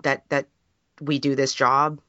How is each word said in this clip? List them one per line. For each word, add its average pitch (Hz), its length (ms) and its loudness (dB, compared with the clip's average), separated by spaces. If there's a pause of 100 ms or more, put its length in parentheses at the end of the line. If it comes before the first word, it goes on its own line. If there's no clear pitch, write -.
that, - 260 -2
that 143 180 -2 (540)
we 143 180 -2
do 139 160 0
this 135 200 -2
job, 139 540 2